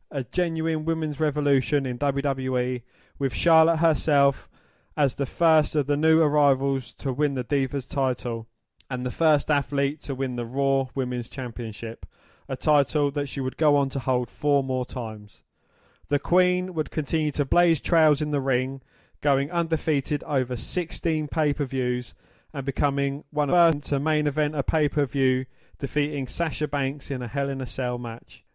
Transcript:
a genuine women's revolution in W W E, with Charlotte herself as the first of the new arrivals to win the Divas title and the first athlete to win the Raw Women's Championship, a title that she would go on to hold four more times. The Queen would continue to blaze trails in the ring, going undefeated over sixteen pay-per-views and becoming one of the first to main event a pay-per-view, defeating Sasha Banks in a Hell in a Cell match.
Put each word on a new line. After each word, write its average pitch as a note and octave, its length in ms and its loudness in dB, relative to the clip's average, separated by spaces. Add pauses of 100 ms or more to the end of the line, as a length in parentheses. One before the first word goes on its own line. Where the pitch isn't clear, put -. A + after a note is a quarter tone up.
(100)
a C3 140 -4
genuine D#3+ 600 -2
women's D#3 360 -2
revolution C#3+ 640 2
in B2 140 -4
W C#3 240 0
W C3 360 -2
E, B2 240 -2 (360)
with C3+ 160 -2
Charlotte E3 440 4
herself D3 720 2 (480)
as C#3+ 200 0
the C#3 100 -2
first D#3+ 500 2
of C#3 100 2
the C#3+ 100 2
new D#3+ 240 4
arrivals C#3 760 2
to C3+ 180 -4
win C#3+ 220 0
the B2+ 100 -2
Divas C3+ 440 -2
title B2 600 -2 (420)
and B2+ 160 -4
the B2 40 0
first D#3 400 2
athlete C#3+ 500 0
to C#3 140 -6
win B2+ 220 -4
the A#2+ 80 -4
Raw C3+ 500 0
Women's B2 360 -4
Championship, A#2 760 -8 (440)
a C3+ 80 -4
title D3 560 2
that C#3+ 160 -4
she - 120 -6
would B2+ 160 -2
go D3 200 4
on C#3 140 2
to C#3 80 -4
hold B2+ 320 -2
four C#3+ 320 0
more C3 220 -2
times. A2 580 -8 (680)
The C#3+ 100 2
Queen F3+ 560 2
would D#3 160 -4
continue D3+ 420 -2
to C#3+ 140 -2
blaze E3+ 340 2
trails D#3 400 2
in D3+ 100 -2
the C#3+ 120 0
ring, C3 400 -2 (400)
going C#3 280 2
undefeated D#3+ 760 0
over C3 300 -2
sixteen D#3 720 -2
pay-per-views B2+ 840 -2 (380)
and C3+ 140 -6
becoming C#3 640 -2
one D3 200 0
of E3+ 220 6
the D3 60 -2
first - 100 -10
to C#3 100 0
main D3+ 280 0
event D3 280 -2
a D3 80 -2
pay-per-view, C3+ 840 0 (320)
defeating C#3+ 500 -2
Sasha D#3 400 -2
Banks C#3 420 -4
in B2+ 120 -4
a A#2+ 40 -6
Hell C#3 220 -2
in C3+ 140 -4
a B2 40 -4
Cell B2 300 -4
match. A#2 480 -10 (100)